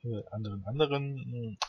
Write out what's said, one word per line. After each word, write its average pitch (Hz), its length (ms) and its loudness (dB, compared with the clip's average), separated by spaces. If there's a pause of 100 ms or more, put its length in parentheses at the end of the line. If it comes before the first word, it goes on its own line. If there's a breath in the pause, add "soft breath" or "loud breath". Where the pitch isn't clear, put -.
äh, 113 280 -2
anderen, 101 360 -4
anderen. 135 920 2 (120)